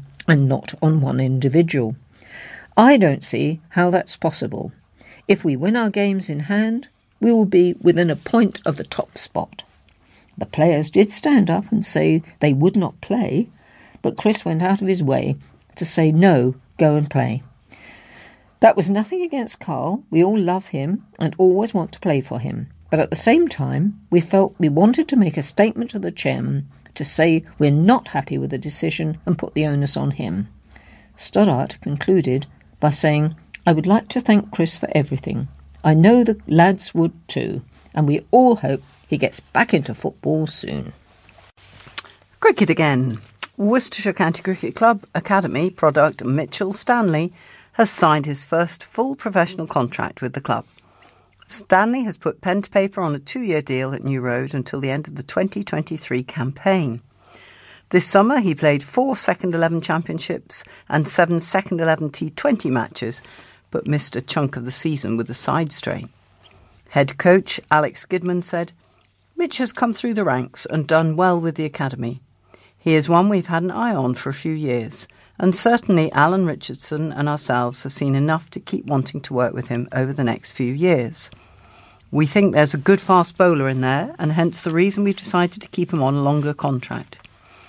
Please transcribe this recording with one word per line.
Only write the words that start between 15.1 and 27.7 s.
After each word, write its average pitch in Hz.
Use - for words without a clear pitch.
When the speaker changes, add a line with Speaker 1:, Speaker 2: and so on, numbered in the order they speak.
Speaker 1:
to -
say, 160
"No, 156
go 151
and 147
play." 123
That 220
was 175
nothing 214
against 311
Carl. 156
We 165
all 208
love 185
him 156
and 165
always 190
want 175
to -
play 147
for 123
him. 127
But 156
at 185
the 165
same 311
time, 147
we 175
felt 190
we 160
wanted 214
to 285
make 190
a 156
statement 220
to 214
the 175
chairman 135
to -
say 160
we're 147